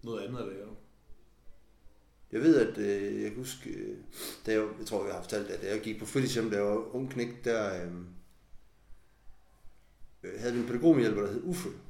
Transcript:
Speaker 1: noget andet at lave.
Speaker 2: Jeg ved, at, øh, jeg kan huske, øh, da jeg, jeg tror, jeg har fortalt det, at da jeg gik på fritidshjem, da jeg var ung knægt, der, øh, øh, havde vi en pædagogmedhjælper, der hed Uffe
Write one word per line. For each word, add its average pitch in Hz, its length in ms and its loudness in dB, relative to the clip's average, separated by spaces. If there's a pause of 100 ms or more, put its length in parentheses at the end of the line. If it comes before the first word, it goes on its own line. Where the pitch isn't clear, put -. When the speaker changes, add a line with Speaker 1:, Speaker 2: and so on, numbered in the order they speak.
Speaker 1:
noget 113 240 -6
andet 120 120 -6
at 107 80 -4
lave. 101 220 -10 (1600)
Speaker 2:
Jeg 110 100 -2
ved, 156 140 10 (120)
at, 104 100 -4
øh, 101 440 0
jeg 107 100 -2
kan 104 80 -10
huske, - 300 -10
øh, 101 280 -8 (480)
da 110 60 0
jeg, 107 160 4 (120)
jeg 110 80 -8
tror, 101 180 -2
jeg 98 100 -4
har 87 60 -6
fortalt 101 260 -4
det, 98 60 -6
at 87 80 -6
da 95 100 -4
jeg 107 100 0
gik 110 180 -6
på 110 60 -8
fritidshjem, 113 440 0
da 104 60 0
jeg 101 100 4
var 104 300 0
ung 131 160 -4
knægt, 120 340 -4
der, 104 400 0
øh, 87 60 -6 (2250)
øh, 92 160 -10
havde 120 140 0
vi 123 60 2
en 117 80 0
pædagogmedhjælper, 120 540 6
der 101 100 0
hed 110 120 -2
Uffe 175 260 -2 (200)